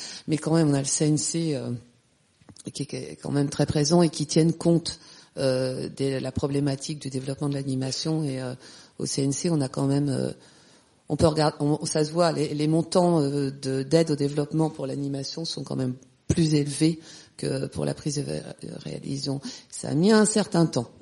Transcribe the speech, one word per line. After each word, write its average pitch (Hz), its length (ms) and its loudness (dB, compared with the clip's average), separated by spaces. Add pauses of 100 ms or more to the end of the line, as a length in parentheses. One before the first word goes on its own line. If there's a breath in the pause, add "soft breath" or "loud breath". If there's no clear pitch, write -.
(280 loud breath)
mais 156 80 2
quand 156 180 0
même, 160 140 6
on 143 60 4
a 139 60 2
le 139 40 -4
C 151 220 0
N 151 100 4
C, 160 380 -2
euh, 123 160 -6 (1040)
qui - 100 -8
est, 135 40 -6
qui - 100 -10
est 131 240 -12
quand 147 100 -6
même 143 200 0
très 147 160 0
présent 156 360 2
et 160 80 4
qui 147 160 -4
tiennent 165 260 4
compte, 170 480 0 (380 loud breath)
euh, 131 500 -2
de 135 300 -2
la 131 140 -4
problématique 143 680 -2
du 143 80 -10
développement 135 400 -4
de 139 60 -2
l'animation. 135 720 -2
Et, 131 180 -4
euh, 127 120 -6 (440 loud breath)
au - 80 -4
C - 160 -2
N 139 100 0
C, 175 160 -4
on 160 120 2
a 131 80 -2
quand 139 180 -2
même, 143 220 2
euh, 65 240 -2 (760 soft breath)
on 147 80 0
peut 165 120 6
regarder, 151 320 2
on, 147 260 2
ça 156 180 0
se 151 60 -2
voit, 165 220 4
les, 143 200 -2
les 151 140 0
montants, 165 540 4
euh, 139 300 0
de, 135 340 -4
d'aide 160 260 4
au 143 60 2
développement 147 540 0
pour 143 160 -8
l'animation 139 580 -6
sont 151 180 -8
quand 139 140 -6
même 127 180 -2 (340)
plus 156 260 4
élevés 151 460 2 (360 loud breath)
que 139 300 -4
pour - 180 -6
la - 100 0
prise 143 220 -6
de 143 60 -4
ré-, 76 200 -6 (420)
réalisation. 139 560 -6 (300 loud breath)
Ça - 180 -10
a 131 60 -2
mis 185 180 6
un 214 120 8
certain 190 420 2
temps. 120 220 -2 (140)